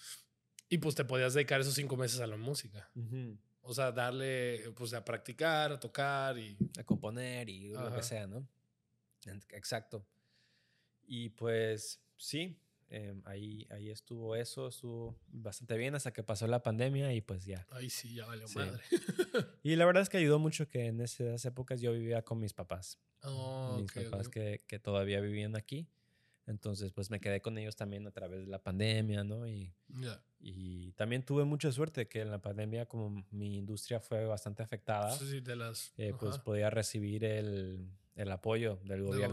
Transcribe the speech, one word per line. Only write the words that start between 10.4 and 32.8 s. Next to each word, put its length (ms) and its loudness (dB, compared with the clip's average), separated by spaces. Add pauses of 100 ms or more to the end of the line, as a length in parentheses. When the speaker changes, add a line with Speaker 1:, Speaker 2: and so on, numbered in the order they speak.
Speaker 2:
Y, 240 -8
pues, 680 0 (160)
sí, 420 -4 (300)
em, 380 -8
ahí, 440 -8
ahí 200 -10
estuvo 440 -6
eso, 340 -2
estuvo 480 -8 (120)
bastante 480 -4
bien 180 0
hasta 180 -2
que 120 -6
pasó 240 0
la 160 6
pandemia 500 2
y, 60 2
pues, 260 -4
ya. 240 -6
Speaker 1:
Ay, 200 -8
sí, 240 -6
ya 120 -8
valió 220 -10
Speaker 2:
Sí. 100 -6
Speaker 1:
madre. 320 -2
<laughs> 720 2
Speaker 2:
Y 140 4
la 80 10
verdad 180 10
es 60 2
que 100 2
ayudó 220 8
mucho 280 2
que 180 0
en 140 0
esas 440 -2
épocas 360 -4
yo 120 4
vivía 300 2
con 180 -2
mis 140 0
papás. 440 -8 (240)
Speaker 1:
Oh, 580 -2
Speaker 2:
Mis 100 -2
Speaker 1:
ok, 200 -4
Speaker 2:
papás 180 -2
Speaker 1:
ok. 40 -12
Speaker 2:
que, 340 -2
que 120 -6
todavía 420 2
vivían 360 0
aquí. 320 -6 (580)
Entonces, 460 -4
pues, 180 -4
me 100 -2
quedé 200 2
con 180 -4
ellos 180 -6
también 300 -4
a 60 -12
través 280 -8
de 60 -8
la 160 -8
pandemia, 640 4
¿no? 240 -4
Y 240 -6 (160)
Speaker 1:
Ya. 340 -8 (160)
Speaker 2:
Y 540 -8
también 320 0
tuve 200 6
mucha 280 4
suerte 360 0
que 120 -4
en 100 -2
la 120 -2
pandemia, 440 -2